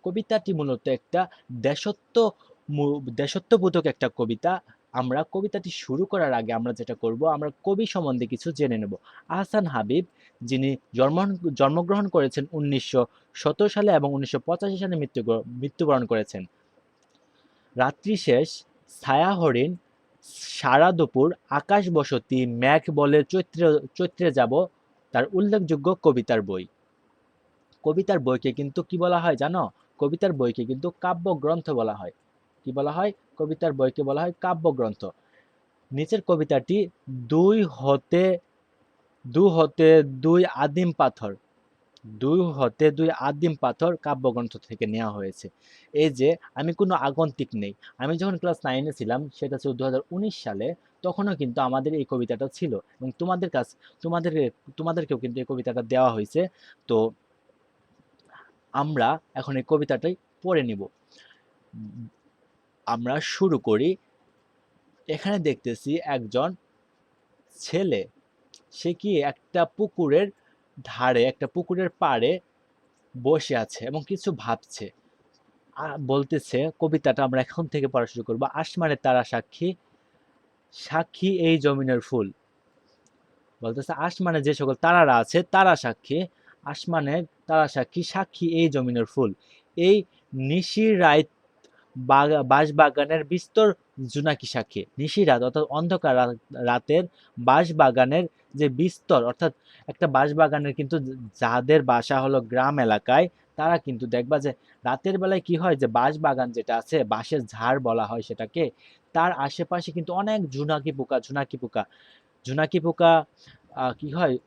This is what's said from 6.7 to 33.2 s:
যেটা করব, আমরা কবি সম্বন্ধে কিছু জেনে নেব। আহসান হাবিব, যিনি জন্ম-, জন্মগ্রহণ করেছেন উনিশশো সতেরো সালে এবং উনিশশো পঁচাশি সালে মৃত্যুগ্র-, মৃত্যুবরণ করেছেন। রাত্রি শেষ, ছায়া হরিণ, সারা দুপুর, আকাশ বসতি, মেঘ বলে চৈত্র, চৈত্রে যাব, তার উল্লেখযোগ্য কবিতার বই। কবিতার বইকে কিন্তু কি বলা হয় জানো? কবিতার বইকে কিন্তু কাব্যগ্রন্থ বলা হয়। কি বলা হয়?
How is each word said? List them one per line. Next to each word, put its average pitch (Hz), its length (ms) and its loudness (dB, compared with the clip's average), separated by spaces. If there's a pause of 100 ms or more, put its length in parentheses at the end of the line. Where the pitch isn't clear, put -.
যেটা 117 200 -10
করব, 117 320 -4
আমরা 151 240 0 (140)
কবি 196 220 0
সম্বন্ধে 131 420 -4
কিছু 131 240 -8
জেনে 135 260 -2
নেব। 104 180 -6 (320)
আহসান 196 380 -2
হাবিব, 135 400 -2 (360)
যিনি 131 340 -2 (200)
জন্ম-, 175 600 0
জন্মগ্রহণ 175 520 2
করেছেন 143 440 0
উনিশশো 139 540 0 (280)
সতেরো 202 360 0
সালে 208 220 2
এবং 143 220 2
উনিশশো 135 260 -4
পঁচাশি 190 380 -4
সালে 180 180 -4
মৃত্যুগ্র-, 117 520 -2
মৃত্যুবরণ 131 580 -2
করেছেন। 107 400 -4 (1300)
রাত্রি 147 400 -2
শেষ, - 460 0 (380)
ছায়া 160 320 2
হরিণ, 160 420 0 (480)
সারা 143 680 2
দুপুর, 160 440 2 (140)
আকাশ 180 400 0
বসতি, 131 560 0
মেঘ 127 360 2 (100)
বলে 143 320 4
চৈত্র, 160 560 0 (160)
চৈত্রে 175 360 0
যাব, 131 340 2 (460)
তার - 120 2 (100)
উল্লেখযোগ্য 185 680 2
কবিতার 123 400 2
বই। 95 240 -6 (1160)
কবিতার 180 360 0
বইকে 127 320 0
কিন্তু 139 320 -6
কি 180 140 -6
বলা 175 220 2
হয় 165 160 2
জানো? 151 340 -2 (280)
কবিতার 165 360 0
বইকে 123 320 -2
কিন্তু 131 260 -6 (100)
কাব্যগ্রন্থ 165 680 -2
বলা 113 240 -2
হয়। 92 180 -12 (540)
কি 131 60 -8
বলা 139 200 -2
হয়? 190 200 -2 (260)